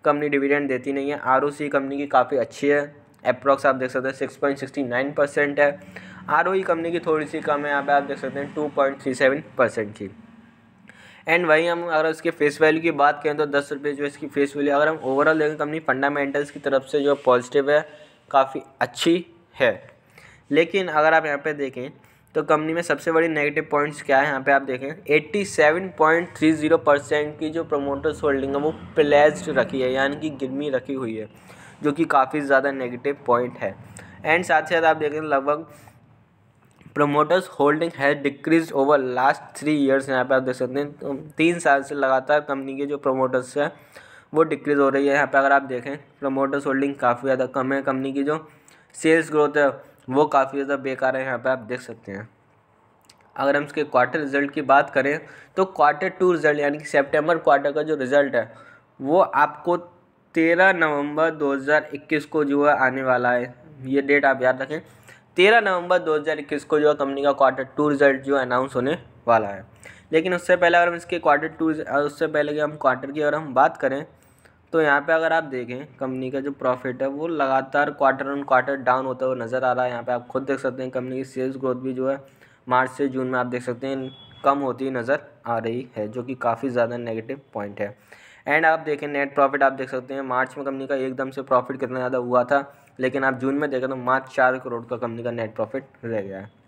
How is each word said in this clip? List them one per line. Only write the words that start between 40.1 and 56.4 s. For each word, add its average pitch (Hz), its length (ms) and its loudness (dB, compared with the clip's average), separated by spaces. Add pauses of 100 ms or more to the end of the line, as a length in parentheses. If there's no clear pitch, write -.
यहाँ 127 140 0
पे 135 100 2
आप 131 80 2
देख 127 140 -4
सकते 127 240 -4
हैं 143 120 -8
तो 143 220 -8 (220)
तीन 170 220 2
साल 139 240 2
से 135 140 -10
लगातार 135 460 2
कंपनी 135 340 -6
के 143 100 -6
जो 143 140 -6
प्रमोटर्स 131 580 -2
हैं 147 120 0 (600)
वो 156 120 4
डिक्रीज 147 340 0
हो 139 100 6
रही 139 200 2
है। 139 60 2
यहाँ 143 120 2
पे 135 120 2
अगर 139 140 4
आप 139 120 6
देखें 131 320 -8 (240)
प्रमोटर्स 139 460 -2
होल्डिंग 139 300 -2
काफ़ी 123 260 0
ज़्यादा 131 260 0
कम 131 240 -2
है, 139 100 -2
कंपनी 135 300 -4
की 139 120 -4
जो 156 220 -4 (480)
सेल्स 160 360 2
ग्रोथ 147 260 2
है 143 140 4 (380)
वो 135 180 4
काफ़ी 143 300 0
ज़्यादा 139 200 -2
बेकार 131 400 -2
है, 131 80 -4
यहाँ 127 140 -4
पे 127 100 -2
आप 131 120 0
देख 123 200 -8
सकते 110 320 -16
हैं। 101 160 -12 (1080)
अगर 139 200 2
हम 147 80 0
इसके 147 200 -4
क्वार्टर 127 360 2
रिजल्ट 139 300 -2
की 151 120 -6
बात 139 280 4
करें 139 300 0 (360)
तो 190 100 2
क्वार्टर 151 440 2
टू 185 220 2
रिजल्ट 151 280 2